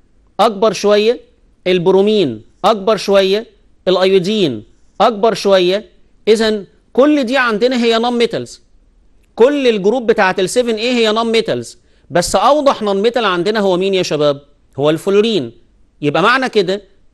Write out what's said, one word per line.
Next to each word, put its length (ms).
اكبر 340
شويه، 460
البرومين 760
اكبر 320
شويه، 480
الايودين 760
اكبر 320
شويه. 560
اذا 360
كل 300
دي 140
عندنا 460
هي 160
نون 140
ميتالز، 480
كل 320
الجروب 400
بتاعت 320
ال 100
سفن 260
اي 160
هي 200
نون 200
ميتالز، 460
بس 260
اوضح 460
نون 200
ميتال 240
عندنا 340
هو 180
مين 160
يا 100
شباب؟ 380
هو 100
الفلورين. 640
يبقى 220
معنى 260
كده 320